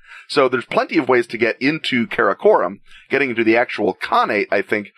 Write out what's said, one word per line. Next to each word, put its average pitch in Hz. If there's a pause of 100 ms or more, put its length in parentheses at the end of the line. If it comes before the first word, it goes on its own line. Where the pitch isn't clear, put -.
(280)
So 135
there's 123
plenty 220
of 131
ways 127
to 117
get 110
into 131
Karakoram. 101 (300)
Getting 135
into 113
the 110
actual 110
Khanate, 147
I 101
think, 104